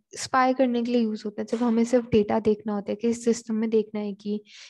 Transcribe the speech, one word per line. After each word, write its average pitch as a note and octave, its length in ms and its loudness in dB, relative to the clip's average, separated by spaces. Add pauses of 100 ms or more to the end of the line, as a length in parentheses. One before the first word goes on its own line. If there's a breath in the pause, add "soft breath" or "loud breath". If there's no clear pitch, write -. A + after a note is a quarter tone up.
(140)
spy C4 400 2
करने A#3+ 280 2
के A#3+ 100 -2
लिए A#3+ 100 2
यूज़ G#3+ 220 -2
होता G#3 180 -8
है। G#3+ 40 -6
जब A3+ 120 -4
हमें A#3 260 2
सिर्फ A#3 260 0
data A3 300 2
देखना G#3 340 -2
होता G3+ 180 -6
है, G#3 40 -4
कि A#3 180 -2
सिस्टम A3+ 400 -2
में A3 160 -2
देखना G#3+ 300 0
है G#3 140 -6
कि G#3 300 -8 (260 loud breath)